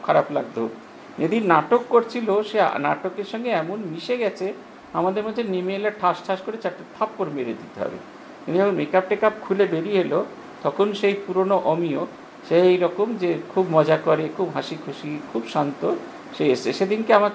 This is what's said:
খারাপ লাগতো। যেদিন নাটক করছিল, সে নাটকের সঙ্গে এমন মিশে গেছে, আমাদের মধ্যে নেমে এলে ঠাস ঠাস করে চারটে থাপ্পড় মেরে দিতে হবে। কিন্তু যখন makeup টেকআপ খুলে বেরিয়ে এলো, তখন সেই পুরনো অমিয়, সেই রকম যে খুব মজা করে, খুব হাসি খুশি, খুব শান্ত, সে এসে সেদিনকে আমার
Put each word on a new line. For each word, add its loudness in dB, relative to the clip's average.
খারাপ 2
লাগতো। -2
যেদিন 0
নাটক 4
করছিল, 2
সে -4
নাটকের -2
সঙ্গে -4
এমন -2
মিশে -6
গেছে, -2
আমাদের 0
মধ্যে -4
নেমে -2
এলে 0
ঠাস 4
ঠাস -2
করে -6
চারটে -6
থাপ্পড় -2
মেরে -4
দিতে -10
হবে। -4
কিন্তু 2
যখন 2
makeup 0
টেকআপ 2
খুলে 2
বেরিয়ে 0
এলো, 0
তখন 2
সেই 2
পুরনো 2
অমিয়, 2
সেই 6
রকম 0
যে 0
খুব 0
মজা 6
করে, 2
খুব -2
হাসি -6
খুশি, -8
খুব -4
শান্ত, 0
সে 2
এসে 2
সেদিনকে 2
আমার 6